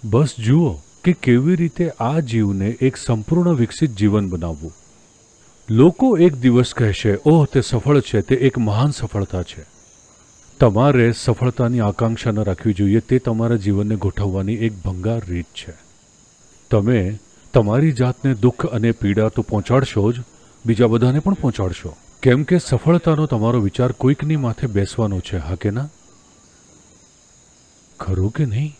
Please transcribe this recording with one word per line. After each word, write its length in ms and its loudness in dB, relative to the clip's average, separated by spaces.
બસ 340 0
જુઓ 340 2
કે 80 4
કેવી 440 2
રીતે 340 -2
આ 300 -2
જીવને 480 0
એક 280 0
સંપૂર્ણ 580 0
વિકસિત 360 0
જીવન 380 0
બનાવવું. 440 -8
લોકો 460 4
એક 180 4
દિવસ 400 2
કહેશે, 400 0
"ઓહ, 220 6
તે 140 0
સફળ 400 0
છે, 200 -2
તે 140 0
એક 240 0
મહાન 320 0
સફળતા 520 -6
છે." 240 -14
તમારે 520 4
સફળતાની 680 -2
આકાંક્ષા 500 -2
ન 140 -2
રાખવી 280 -2
જોઈએ, 280 2
તે 180 0
તમારા 380 -2
જીવનને 400 -2
ગોઠવવાની 580 -4
એક 180 -4
ભંગાર 460 -4
રીત 180 -6
છે. 260 -18
તમે 480 2
તમારી 400 2
જાતને 420 -2
દુઃખ 320 0
અને 260 0
પીડા 360 0
તો 140 -4
પહોંચાડશો 680 0
જ, 20 -2
બીજા 200 4
બધાને 320 2
પણ 160 0
પહોંચાડશો. 640 -4
કેમ 200 4
કે 160 0
સફળતાનો 680 0
તમારો 340 0
વિચાર 320 -2
કોઈકની 440 0
માથે 300 -4
બેસવાનો 540 -2
છે, 160 -8
હા 180 -6
કે 160 -4
ના? 180 -6
ખરું 320 -2
કે 120 -2
નહીં? 360 -4